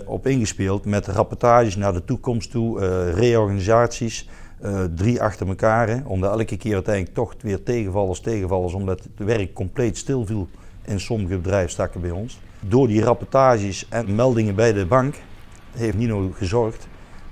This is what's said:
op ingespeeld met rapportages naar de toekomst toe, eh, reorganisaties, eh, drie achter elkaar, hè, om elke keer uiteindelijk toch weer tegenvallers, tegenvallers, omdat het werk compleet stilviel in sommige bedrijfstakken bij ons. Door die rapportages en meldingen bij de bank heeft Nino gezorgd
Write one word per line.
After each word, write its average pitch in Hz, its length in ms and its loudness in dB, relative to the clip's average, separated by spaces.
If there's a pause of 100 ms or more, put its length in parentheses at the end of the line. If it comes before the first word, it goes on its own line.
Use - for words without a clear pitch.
op 107 220 -6
ingespeeld 101 580 0
met 101 220 0
rapportages 110 680 4
naar 101 160 0
de 87 120 -4
toekomst 117 460 -4
toe, 113 300 -2
eh, 92 320 0
reorganisaties, 110 1160 2 (320)
eh, 98 240 -2 (100)
drie 107 280 2
achter 98 260 -2
elkaar, 110 400 2
hè, 113 160 -2
om 95 200 -2
elke 107 320 0
keer 104 180 -2
uiteindelijk 95 400 -2
toch 123 260 -4
weer 98 220 -4
tegenvallers, 101 580 -2
tegenvallers, 92 520 -2
omdat 95 300 -4
het - 240 -10
werk 104 260 0
compleet 104 440 -2
stilviel 110 520 -4 (360)
in 101 160 -4
sommige 98 360 -2
bedrijfstakken 92 640 -2
bij 85 100 -4
ons. 101 300 -8 (200)
Door 117 280 4
die 107 140 4
rapportages 117 840 2
en 110 260 -2
meldingen 110 400 2
bij 113 180 4
de 98 140 0
bank 127 280 2 (580)
heeft 113 240 -2
Nino 104 380 0
gezorgd 110 540 -2 (440)